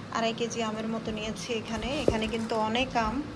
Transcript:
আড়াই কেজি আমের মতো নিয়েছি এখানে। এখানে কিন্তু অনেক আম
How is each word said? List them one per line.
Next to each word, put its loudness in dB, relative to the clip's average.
আড়াই 2
কেজি -2
আমের -2
মতো -2
নিয়েছি -4
এখানে। -2
এখানে 2
কিন্তু 0
অনেক 2
আম 2